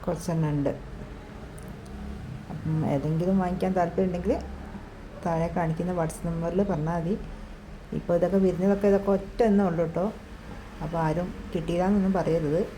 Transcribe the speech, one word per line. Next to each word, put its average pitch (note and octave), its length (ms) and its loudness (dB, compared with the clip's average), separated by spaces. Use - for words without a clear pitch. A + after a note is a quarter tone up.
കുറച്ചെണ്ണം D#3+ 500 0
ഉണ്ട്. C#3 180 2
അപ്പം D#3 260 -2
ഏതെങ്കിലും D#3+ 480 2
വാങ്ങിക്കാൻ F#3 360 0
താല്പര്യമുണ്ടെങ്കിൽ F3+ 560 2
താഴെ E3 320 0
കാണിക്കുന്ന F3 440 0
WhatsApp D#3+ 280 -2
നമ്പറിൽ E3+ 340 0
പറഞ്ഞാൽ D#3+ 280 0
മതി. E3+ 140 0
ഇപ്പോൾ F3 200 0
ഇതൊക്കെ F3+ 280 4
വിരിഞ്ഞതൊക്കെ G3 460 4
ഇതൊക്കെ G3 240 4
ഒറ്റ - 220 -4
എണ്ണേ G3+ 200 6
ഉള്ളൂ E3 160 2
കേട്ടോ. E3+ 200 0
അപ്പോൾ D#3+ 220 -2
ആരും E3+ 220 0
കിട്ടിയില്ലാന്നൊന്നും F#3 680 2
പറയരുത്. D#3+ 400 2